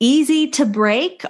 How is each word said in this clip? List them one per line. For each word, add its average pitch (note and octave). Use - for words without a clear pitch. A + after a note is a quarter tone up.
easy D4+
to C#4+
break? G#3+